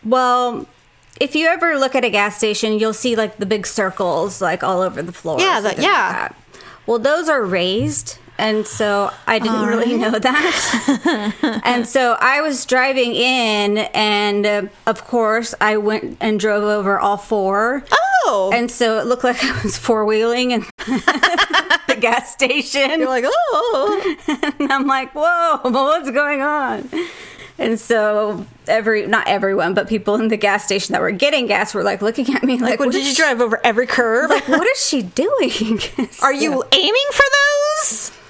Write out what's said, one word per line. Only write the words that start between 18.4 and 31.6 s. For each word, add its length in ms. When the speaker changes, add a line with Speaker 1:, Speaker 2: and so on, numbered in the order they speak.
Speaker 1:
And 180
so 280
it 80
looked 160
like 220
<laughs> 0
I 180
was 140
four-wheeling 760
in 80
<laughs> 40
the 1120
gas 320
station. 680
Speaker 2:
You're 100
like, 180
"Oh." 920
Speaker 1:
<laughs> 40
And 140
I'm 140
like, 280
"Whoa, 480
<laughs> 80
what's 400
going 320
on?" 460
And 200
so 680
every, 400
not 220
everyone, 460
but 140
people 280
in 120
the 80
gas 280
station 300
that 80
were 100
getting 340
gas 280